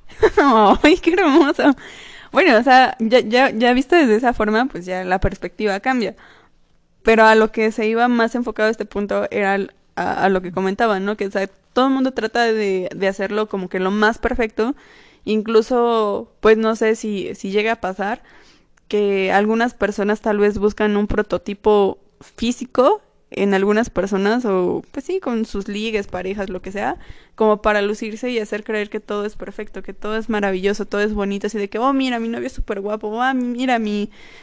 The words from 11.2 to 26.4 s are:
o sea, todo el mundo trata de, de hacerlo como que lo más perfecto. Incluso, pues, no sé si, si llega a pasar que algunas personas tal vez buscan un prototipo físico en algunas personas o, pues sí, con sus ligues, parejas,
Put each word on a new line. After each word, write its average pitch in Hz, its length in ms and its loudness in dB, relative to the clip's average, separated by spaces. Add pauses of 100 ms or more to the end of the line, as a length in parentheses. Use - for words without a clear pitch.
o 196 40 -12
sea, 196 160 -4 (260)
todo 254 140 2
el 269 60 2
mundo 262 180 0
trata 233 400 0
de, 196 420 -2
de 190 140 -2
hacerlo 202 400 -4
como 190 220 -6
que 190 100 -4
lo 190 120 -2
más 214 260 0
perfecto. 233 580 -2 (480)
Incluso, 220 1160 0
pues, 220 160 6
no 220 180 0
sé 220 200 0
si, 202 400 -6
si 196 160 -10
llega 208 220 0
a 226 80 -10
pasar 196 400 -6 (680)
que 196 420 0
algunas 220 420 2
personas 208 480 -2
tal 208 180 0
vez 208 180 2
buscan 208 400 0
un 208 100 0
prototipo 208 920 0 (220)
físico 247 800 0 (280)
en 202 240 0
algunas 208 360 2
personas 202 560 -2
o, 185 460 -2
pues - 140 -12
sí, 370 140 -4
con 226 260 -4
sus 202 220 -8
ligues, 214 400 -6
parejas, 190 420 -8